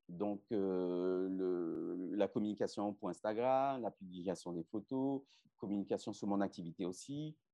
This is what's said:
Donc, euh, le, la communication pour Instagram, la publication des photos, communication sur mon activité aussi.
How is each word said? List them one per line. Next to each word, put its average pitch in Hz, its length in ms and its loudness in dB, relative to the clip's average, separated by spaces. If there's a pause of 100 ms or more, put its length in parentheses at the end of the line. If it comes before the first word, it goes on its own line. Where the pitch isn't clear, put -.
Donc, 104 320 -2 (100)
euh, 92 800 2
le, 87 840 0
la 101 120 4
communication 104 680 0
pour 98 140 -4
Instagram, 131 720 2
la 113 100 -2
publication 90 640 -4
des 85 100 -2
photos, 135 580 -2 (360)
communication 101 560 -2
sur - 140 -4
mon 101 140 4
activité 92 420 -4
aussi. 143 520 -6 (180)